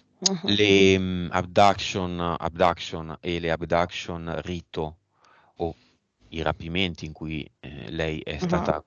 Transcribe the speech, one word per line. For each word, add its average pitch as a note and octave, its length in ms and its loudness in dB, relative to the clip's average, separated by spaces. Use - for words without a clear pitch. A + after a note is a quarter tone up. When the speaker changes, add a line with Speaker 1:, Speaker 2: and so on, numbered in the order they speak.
Speaker 1:
Mhm. F#3 340 -2
Speaker 2:
le, G2 440 8
mm, F2+ 320 -2
abduction, F2+ 880 2
abduction D#2+ 840 -2
e E2+ 180 -4
le E2 120 -2
abduction E2 880 -2
rito E2 560 -8
o E2+ 180 -4
i E2 120 -8
rapimenti E2+ 640 -4
in D#2 80 -12
cui, D#2 360 -8
eh, B1+ 320 -14
lei D#2+ 300 -4
è - 200 -8
Speaker 1:
Mhm. F3 300 -2
Speaker 2:
stata D2+ 160 -2